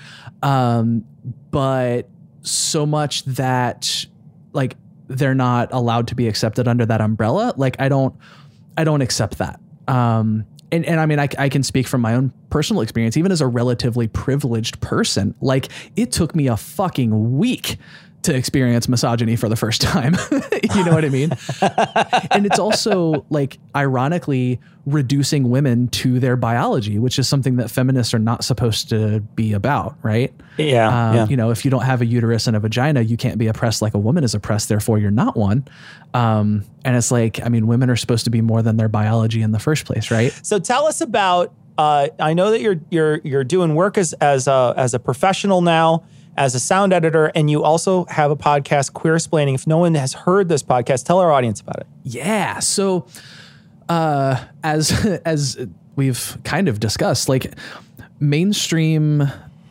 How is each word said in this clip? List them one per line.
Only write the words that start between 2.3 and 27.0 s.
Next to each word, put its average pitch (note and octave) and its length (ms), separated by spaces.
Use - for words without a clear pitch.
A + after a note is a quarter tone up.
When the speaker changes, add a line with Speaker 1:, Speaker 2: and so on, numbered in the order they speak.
Speaker 1:
so - 460
much D3+ 380
that, B2+ 840
like, C3+ 220
they're C3 240
not B2 360
allowed A#2+ 360
to B2 80
be A#2+ 120
accepted A2 400
under A#2+ 180
that A2 160
umbrella. A2+ 560
Like, C3 220
I C3+ 100
don't, C3+ 260
I E3 60
don't D3+ 180
accept - 380
that. - 200
Um, A2+ 580
and, E3 140
and D#3+ 140
I D#3+ 80
mean, D3 120
I, C#3+ 80
I C#3 120
can C3+ 140
speak C3 240
from B2+ 140
my A2+ 120
own C3 180
personal D#3+ 320
experience, A2+ 340
even F#3 140
as D#3+ 100
a C3+ 60
relatively A#2+ 600
privileged A#2+ 720
person, G#2 600
like, C3 260
it A#3+ 160
took - 240
me C#3+ 120
a A#2 80
fucking A#2+ 840
week A3+ 400
to D3+ 140
experience B2 540
misogyny A#2 480
for A2+ 120
the A2+ 60
first - 260
time. E3 400
<laughs> - 60
You F#3 100
know E3+ 80
what D#3+ 100
I C#3+ 60
mean? C#3 220
Speaker 2:
<laughs> - 0
Speaker 1:
And G3+ 140
it's F#3+ 140
also, F3 720
like, C#3+ 280
ironically C3+ 840
reducing C#3 640
women B2 400
to B2+ 300
their B2 160
biology, A#2 640
which B2 180